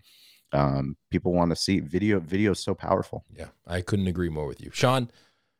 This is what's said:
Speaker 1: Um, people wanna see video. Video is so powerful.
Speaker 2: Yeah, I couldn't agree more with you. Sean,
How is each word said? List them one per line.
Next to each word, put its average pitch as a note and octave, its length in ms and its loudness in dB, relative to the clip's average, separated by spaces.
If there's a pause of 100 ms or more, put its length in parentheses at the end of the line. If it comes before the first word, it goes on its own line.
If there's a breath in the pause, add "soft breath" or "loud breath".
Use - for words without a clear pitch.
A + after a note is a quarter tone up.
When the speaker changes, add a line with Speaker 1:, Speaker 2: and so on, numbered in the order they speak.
(520 soft breath)
Speaker 1:
Um, C#2 460 0 (140)
people F2+ 220 0
wanna E2+ 220 2
see G2 240 0
video. F#2 400 0
Video F#2+ 320 0
is F2 80 -2
so G2 160 -2
powerful. F2+ 480 -2 (120)
Speaker 2:
Yeah, E2 120 -12 (180)
I F2+ 160 -2
couldn't G2 260 0
agree F2 220 0
more D2+ 180 -4
with B1+ 120 -10
you. C#2+ 140 -14
Sean, B2+ 360 2 (500 soft breath)